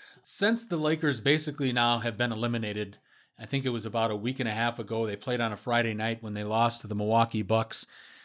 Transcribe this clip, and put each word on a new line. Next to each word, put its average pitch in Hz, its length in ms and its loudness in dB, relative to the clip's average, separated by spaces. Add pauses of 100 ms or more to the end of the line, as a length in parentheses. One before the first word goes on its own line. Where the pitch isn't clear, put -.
(260)
Since 226 380 0
the 170 140 -2
Lakers 151 420 0
basically 143 500 2
now 120 280 4
have 117 180 -4
been 120 160 0
eliminated, 110 640 -2 (420)
I 113 60 -14
think 135 220 -2
it - 20 0
was 117 160 -2
about 113 260 0
a 107 60 -2
week 127 240 -4
and 117 80 0
a 107 40 -2
half 117 260 0
ago, 113 260 -2
they 104 120 -4
played 120 260 -2
on 113 100 0
a 104 40 -8
Friday 117 360 0
night 113 300 -2
when 107 100 -8
they 104 120 -4
lost 113 360 2
to - 60 -12
the 104 80 -4
Milwaukee 110 480 2
Bucks 110 420 0 (400)